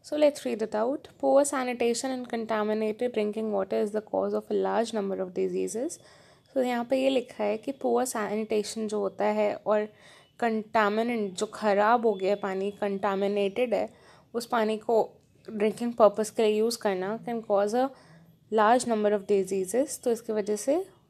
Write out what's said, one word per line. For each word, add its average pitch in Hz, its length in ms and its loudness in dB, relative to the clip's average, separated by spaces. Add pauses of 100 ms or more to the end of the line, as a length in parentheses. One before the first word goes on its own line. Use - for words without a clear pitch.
So - 140 -8
let's 294 300 2
read 226 160 -4
it 214 120 -4
out. 240 360 -2 (100)
Poor 269 240 6
sanitation 247 680 -2
and 247 200 -6
contaminated 220 880 -2
drinking 214 360 -2
water 196 240 -2
is 220 160 0
the 214 80 -4
cause 202 340 -2
of 214 160 -4
a 214 40 -2
large 202 400 0
number 196 280 -4
of 185 120 -6
diseases. 190 680 -4 (540)
So 262 100 0
यहाँ 247 260 -2
पे 269 120 2
ये 269 80 4
लिखा 247 340 -2
है 208 140 0
कि 226 140 -8
poor 247 400 0
sanitation 214 760 -4
जो 208 120 -4
होता 202 260 -2 (140)
है 208 160 2
और 214 320 0 (560)
contaminant 220 840 0 (120)
जो 214 60 -2
ख़राब 214 600 2
हो 220 80 4
गया 190 160 -2
है 202 60 4
पानी, 196 360 -4 (120)
contaminated 202 880 0
है, 202 160 -2 (440)
उस 240 120 -4
पानी 220 320 0
को 220 240 2 (480)
ड्रिंकिंग 220 440 -2
पर्पस 214 360 6
के - 140 0
लिए 214 160 4
यूज़ 226 180 0
करना 196 480 -2
can 233 260 -6
cause 208 240 2
a 262 140 2 (640)
large 233 400 4
number 208 240 2
of 196 160 -6
diseases। 196 680 0
तो 240 80 0
इसकी 226 220 -4
वजह 208 220 -2
से 302 300 0 (240)